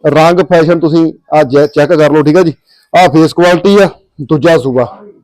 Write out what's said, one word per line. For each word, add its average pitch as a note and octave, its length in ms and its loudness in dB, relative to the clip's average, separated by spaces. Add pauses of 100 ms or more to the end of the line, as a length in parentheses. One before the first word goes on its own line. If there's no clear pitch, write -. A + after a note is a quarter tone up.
ਰੰਗ D#3+ 360 2
ਫੈਸ਼ਨ E3+ 400 0
ਤੁਸੀਂ D#3+ 320 -2 (220)
ਆਹ D3+ 100 2
ਜੈ-, C#3+ 240 0
ਚੈੱਕ D3 260 -2
ਕਰ D3+ 180 2
ਲਓ, D3+ 120 0
ਠੀਕ D3+ 140 0
ਆ F#3+ 40 2
ਜੀ। E3 120 -2 (400)
ਆਹ F3 160 2
ਫੇਸ D#3+ 240 0
ਕੁਆਲਿਟੀ F3+ 480 0
ਆ, F#3 80 0 (320)
ਦੂਜਾ D#3 360 -2
ਸੂਆ। B2+ 280 -2 (380)